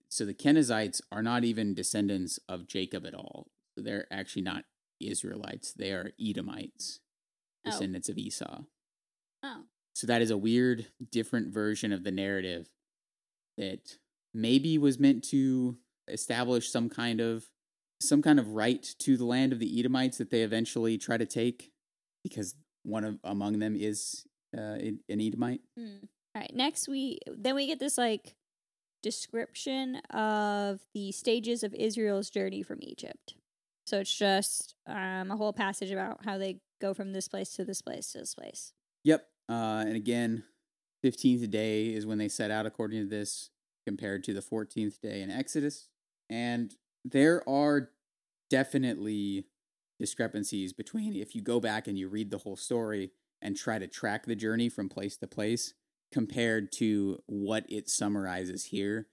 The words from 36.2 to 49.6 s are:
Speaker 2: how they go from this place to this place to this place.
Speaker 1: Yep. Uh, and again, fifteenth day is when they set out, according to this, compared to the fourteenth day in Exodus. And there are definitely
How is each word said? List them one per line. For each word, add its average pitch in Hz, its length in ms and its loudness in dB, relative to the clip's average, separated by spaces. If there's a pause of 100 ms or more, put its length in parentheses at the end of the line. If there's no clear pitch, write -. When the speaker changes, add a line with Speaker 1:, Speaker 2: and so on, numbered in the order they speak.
Speaker 2:
how 202 120 -2
they 190 220 -4 (200)
go 196 140 0
from 190 180 -6
this 190 160 -4
place 196 280 -6
to 185 100 -4
this 190 160 -6
place - 300 -8
to - 80 -12
this - 160 -8
place. - 360 -14 (320)
Speaker 1:
Yep. 156 240 6 (220)
Uh, 110 380 0
and 113 80 -2
again, 113 480 0 (580)
fifteenth 123 480 4
day 107 380 0
is 107 180 -2
when 107 140 -2
they 107 100 0
set 104 220 -2
out, 107 160 0
according 110 340 -4
to 101 80 -2
this, 104 400 -6 (380)
compared 98 380 -4
to 107 80 -2
the 98 100 -4
fourteenth 107 580 -4
day 104 220 -6
in 95 80 -6
Exodus. 143 580 -4 (400)
And 120 460 -2 (280)
there 143 460 6
are 143 400 4 (640)
definitely 107 920 0 (540)